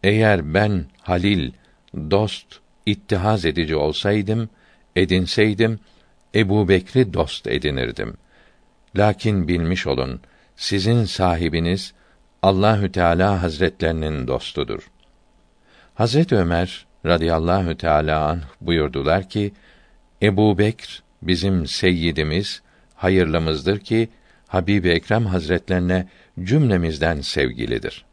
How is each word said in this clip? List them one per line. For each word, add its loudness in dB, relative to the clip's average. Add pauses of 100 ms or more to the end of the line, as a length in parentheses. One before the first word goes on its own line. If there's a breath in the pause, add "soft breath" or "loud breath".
Eğer 2
ben 0 (160)
halil, 0 (440 soft breath)
dost, -2 (380)
ittihaz 0
edici -2
olsaydım, -2 (460 soft breath)
edinseydim, 2 (560 soft breath)
Ebu 2
Bekir'i 2
dost -4
edinirdim. -4 (800 soft breath)
Lakin 0
bilmiş 0
olun, -4 (340 soft breath)
sizin 0
sahibiniz 0 (500 soft breath)
Allahü 2
Teala 2
Hazretlerinin -2
dostudur." -6 (1000 soft breath)
Hazret 2
Ömer 0 (200)
radıyallahu 0
teâlâ 0
anh -4 (200)
buyurdular 0
ki, -4 (680 soft breath)
"Ebu 4
Bekr -2 (180)
bizim 0
seyyidimiz, -2 (340 soft breath)
hayırlımızdır 0
ki -2 (380 soft breath)
Habib-i 0
Ekrem 0
Hazretlerine 0 (360 loud breath)
cümlemizden 0
sevgilidir." -4